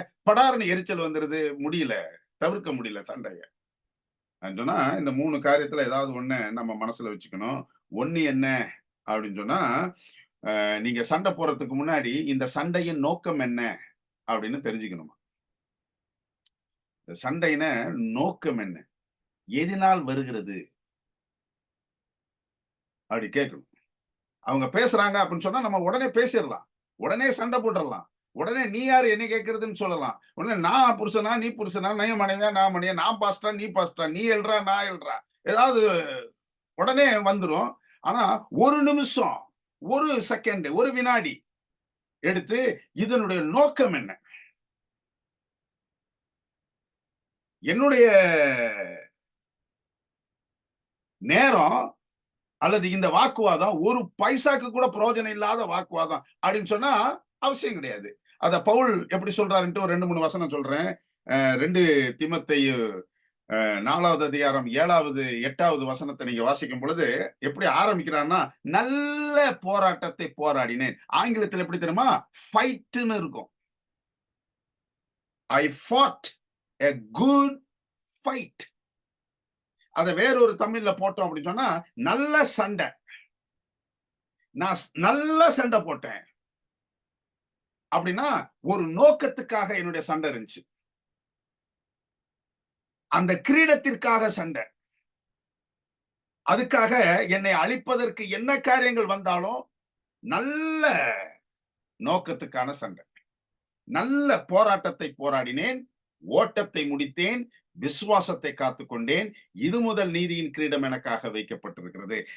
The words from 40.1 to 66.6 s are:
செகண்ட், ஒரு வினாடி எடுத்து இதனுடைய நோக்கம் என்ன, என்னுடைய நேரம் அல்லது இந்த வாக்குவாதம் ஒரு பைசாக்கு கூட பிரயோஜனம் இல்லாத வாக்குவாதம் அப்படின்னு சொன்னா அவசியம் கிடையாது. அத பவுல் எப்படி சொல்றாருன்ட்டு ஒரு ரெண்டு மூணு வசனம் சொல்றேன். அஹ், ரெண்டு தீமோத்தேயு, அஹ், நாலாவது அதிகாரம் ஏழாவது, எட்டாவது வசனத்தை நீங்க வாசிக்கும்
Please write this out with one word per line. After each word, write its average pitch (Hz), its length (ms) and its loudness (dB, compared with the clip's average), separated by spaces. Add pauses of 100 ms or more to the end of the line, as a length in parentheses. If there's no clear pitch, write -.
செகண்ட், 208 460 -2
ஒரு 247 200 4
வினாடி 240 400 0 (880)
எடுத்து 185 360 -2 (340)
இதனுடைய 208 540 0
நோக்கம் 247 520 4
என்ன, 101 120 -10 (3500)
என்னுடைய 247 420 6 (3250)
நேரம் 180 580 6 (840)
அல்லது 185 280 2
இந்த 185 200 0
வாக்குவாதம் 196 720 2
ஒரு 233 200 2 (180)
பைசாக்கு 254 520 2
கூட 254 180 2
பிரயோஜனம் 220 480 0
இல்லாத 214 300 -2
வாக்குவாதம் 165 580 -4 (140)
அப்படின்னு 196 360 -2
சொன்னா 254 200 2 (460)
அவசியம் 262 380 -2
கிடையாது. 123 320 -10 (320)
அத 175 200 2
பவுல் 240 300 4 (180)
எப்படி 190 240 -2
சொல்றாருன்ட்டு 190 500 2
ஒரு 175 100 0
ரெண்டு 180 140 0
மூணு 170 120 -2
வசனம் 160 360 -2
சொல்றேன். 143 340 -4 (380)
அஹ், 131 300 2
ரெண்டு 175 240 2 (360)
தீமோத்தேயு, 147 580 0 (760)
அஹ், 110 320 0
நாலாவது 156 440 2
அதிகாரம் 135 480 0
ஏழாவது, 147 500 2 (180)
எட்டாவது 143 440 0
வசனத்தை 139 400 -8
நீங்க 117 180 -2
வாசிக்கும் 127 400 -2